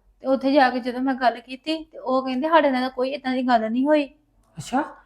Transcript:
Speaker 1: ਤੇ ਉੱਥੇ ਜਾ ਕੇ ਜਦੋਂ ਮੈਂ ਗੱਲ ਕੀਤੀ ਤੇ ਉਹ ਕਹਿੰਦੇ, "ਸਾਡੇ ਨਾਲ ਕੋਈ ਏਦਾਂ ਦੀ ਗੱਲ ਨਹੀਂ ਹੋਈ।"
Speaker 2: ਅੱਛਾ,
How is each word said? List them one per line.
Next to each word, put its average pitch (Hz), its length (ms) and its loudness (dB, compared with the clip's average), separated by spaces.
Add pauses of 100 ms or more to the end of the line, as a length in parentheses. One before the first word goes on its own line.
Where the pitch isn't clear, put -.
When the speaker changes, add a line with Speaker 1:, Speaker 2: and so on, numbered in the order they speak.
(200)
Speaker 1:
ਤੇ - 60 -14
ਉੱਥੇ 269 260 0
ਜਾ 269 180 6
ਕੇ 247 100 -4
ਜਦੋਂ 240 200 -6
ਮੈਂ 269 140 -2
ਗੱਲ 247 260 0
ਕੀਤੀ 262 440 -8
ਤੇ - 140 -20
ਉਹ 262 280 -2
ਕਹਿੰਦੇ, 262 220 -2
"ਸਾਡੇ 311 220 4
ਨਾਲ 254 200 -2
ਕੋਈ 254 200 -4
ਏਦਾਂ 269 220 -4
ਦੀ 254 100 -2
ਗੱਲ 233 280 2
ਨਹੀਂ 254 140 0
ਹੋਈ।" 294 200 4 (540)
Speaker 2:
ਅੱਛਾ, 269 260 -4 (220)